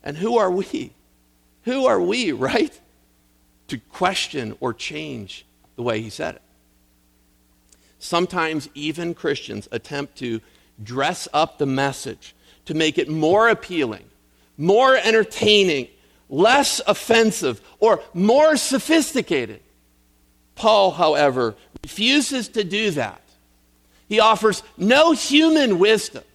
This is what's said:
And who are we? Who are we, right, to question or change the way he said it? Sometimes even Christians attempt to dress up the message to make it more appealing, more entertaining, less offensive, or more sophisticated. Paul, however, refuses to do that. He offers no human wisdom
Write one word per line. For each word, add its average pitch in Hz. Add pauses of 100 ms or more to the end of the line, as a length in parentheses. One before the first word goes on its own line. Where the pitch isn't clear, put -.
And 147
who 226
are 196
we? 180 (680)
Who 262
are 208
we, 202
right, 131 (880)
to 131
question 156
or 123
change 143 (300)
the 123
way 113
he 110
said -
it? - (1600)
Sometimes 165
even 156
Christians 135
attempt 143
to 117 (420)
dress 139
up 160
the 147
message 135 (320)
to 165
make 160
it 170
more 160
appealing, 170 (480)
more 226
entertaining, 208 (400)
less 226
offensive, 208 (180)
or 214 (120)
more 269
sophisticated. 220 (960)
Paul, 202
however, 143 (260)
refuses 254
to 214
do 202
that. 117 (840)
He 214
offers 214 (140)
no 285
human 285
wisdom 208 (100)